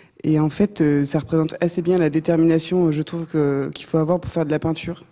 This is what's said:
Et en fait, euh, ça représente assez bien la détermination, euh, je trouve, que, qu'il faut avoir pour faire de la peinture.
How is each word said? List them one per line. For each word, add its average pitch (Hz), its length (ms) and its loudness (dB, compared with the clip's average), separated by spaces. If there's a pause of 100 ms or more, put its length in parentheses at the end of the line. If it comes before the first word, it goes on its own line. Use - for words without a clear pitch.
(240)
Et 156 160 2
en 151 100 2
fait, - 300 -2
euh, 147 240 4
ça 147 160 0
représente 160 400 -2
assez 175 200 0
bien 180 160 0
la 160 140 2
détermination, 165 760 2
euh, - 20 2
je 151 120 -2
trouve, 165 240 -8
que, 143 460 -2
qu'il - 140 -14
faut 160 120 0
avoir 165 220 0
pour - 120 -10
faire 165 120 -2
de 147 60 -4
la 151 80 0
peinture. 160 540 -4